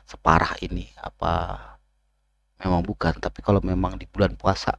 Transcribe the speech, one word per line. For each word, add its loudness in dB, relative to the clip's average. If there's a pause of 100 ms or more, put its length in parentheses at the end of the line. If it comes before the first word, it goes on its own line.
separah 2
ini, -6 (160)
apa -2 (1040)
memang 2
bukan. -2
Tapi -6
kalau 4
memang 0
di -12
bulan 0
puasa 0